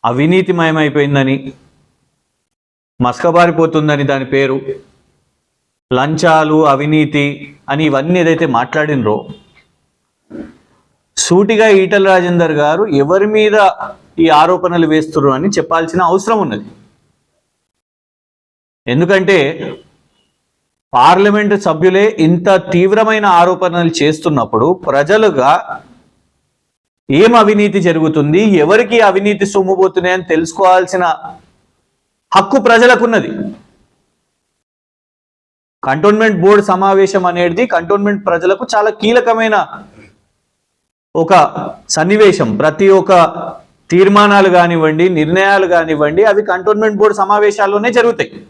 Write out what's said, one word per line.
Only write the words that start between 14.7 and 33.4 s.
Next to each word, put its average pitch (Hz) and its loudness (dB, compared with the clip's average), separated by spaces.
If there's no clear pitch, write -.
వేస్తున్నారు 156 0
అని 190 -4
చెప్పాల్సిన 165 -4
అవసరం 208 -2
ఉన్నది. 104 -10
ఎందుకంటే 185 0
పార్లమెంట్ 202 4
సభ్యులే 185 2
ఇంత 175 0
తీవ్రమైన 208 0
ఆరోపణలు 175 0
చేస్తున్నప్పుడు 143 -2
ప్రజలుగా 147 0
ఏం 185 4
అవినీతి 208 2
జరుగుతుంది, 156 0
ఎవరికి 220 2
అవినీతి 196 -2
సొమ్ము 190 0
పోతున్నాయని 185 -2
తెలుసుకోవాల్సిన 180 0
హక్కు 196 0
ప్రజలకున్నది. 226 2